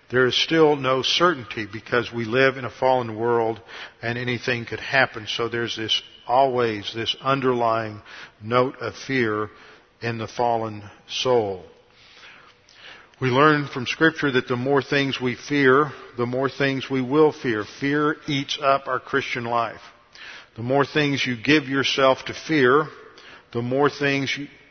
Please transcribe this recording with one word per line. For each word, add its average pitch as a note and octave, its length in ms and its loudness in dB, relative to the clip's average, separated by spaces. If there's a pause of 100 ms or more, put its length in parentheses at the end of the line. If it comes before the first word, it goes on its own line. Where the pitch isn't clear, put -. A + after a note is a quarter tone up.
(100)
there B2+ 160 4
is B2 80 0
still D#3 400 4
no C3 260 0
certainty C3 640 0
because G#2+ 460 -4
we A#2 140 -6
live C3 320 2
in B2+ 80 -10
a A#2 40 -8
fallen B2+ 460 0
world A2+ 440 0 (420)
and A#2 160 -4
anything A#2+ 480 -4
could - 160 -10
happen. A#2+ 440 0
So A#2 220 -4
there's A#2 300 -4
this, A2 260 -2 (240)
always A#2+ 640 2
this A#2 280 -4
underlying A#2 800 0 (400)
note B2 400 0
of A2 140 -8
fear A2 540 -2 (520)
in A#2 160 -4
the A2 100 -6
fallen A2+ 560 -4 (240)
soul. G#2 560 0 (1600)
We C3 80 0
learn C#3+ 380 4
from B2 200 -8
Scripture D3+ 440 2
that B2 180 0
the B2+ 80 0
more C3+ 240 2
things C#3 400 -2
we B2 140 -2
fear, C#3 560 2 (260)
the A#2+ 80 0
more B2+ 240 -2
things C3+ 400 -2
we C3+ 120 0
will D3 300 4
fear. A2 320 -2 (160)
Fear D3 380 0 (100)
eats C#3 340 -4
up C#3 260 2
our B2+ 120 -2
Christian - 460 -4
life. A#2 340 -2 (800)
The A2+ 60 -10
more C3+ 200 4
things C#3+ 420 0
you B2 160 -4
give C#3 280 4
yourself C3+ 560 2
to A#2 80 -8
fear, D3 540 2 (640)
the A#2+ 80 -4
more C3 280 2
things C#3 480 -2
you, C#3+ 100 -12 (240)